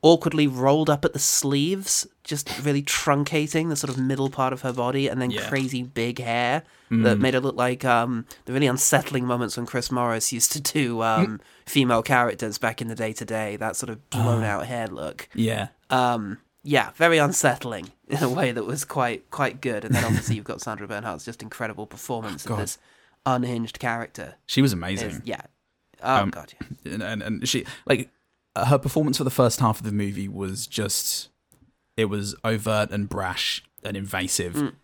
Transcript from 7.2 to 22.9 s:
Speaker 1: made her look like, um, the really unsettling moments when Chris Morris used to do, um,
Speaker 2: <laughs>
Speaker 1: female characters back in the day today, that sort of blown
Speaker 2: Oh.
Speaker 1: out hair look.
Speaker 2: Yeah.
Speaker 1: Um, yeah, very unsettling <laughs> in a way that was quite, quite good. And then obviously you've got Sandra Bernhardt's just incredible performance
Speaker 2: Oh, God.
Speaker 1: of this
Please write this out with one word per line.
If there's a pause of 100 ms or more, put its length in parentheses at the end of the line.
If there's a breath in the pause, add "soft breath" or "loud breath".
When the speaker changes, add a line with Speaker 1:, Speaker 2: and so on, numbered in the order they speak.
Speaker 1:
made
her
look
like,
um, (200 loud breath)
the
really
unsettling
moments
when
Chris
Morris
used
to
do,
um, (140 soft breath)
Speaker 2:
<laughs>
Speaker 1:
female
characters
back
in
the
day
today,
that
sort
of
blown
Speaker 2:
Oh.
Speaker 1:
out
hair
look.
Speaker 2:
Yeah. (220)
Speaker 1:
Um, (240)
yeah,
very
unsettling
<laughs>
in
a
way
that
was
quite,
quite
good.
And
then
obviously
you've
got
Sandra
Bernhardt's
just
incredible
performance
Speaker 2:
Oh,
God.
Speaker 1:
of
this (480 soft breath)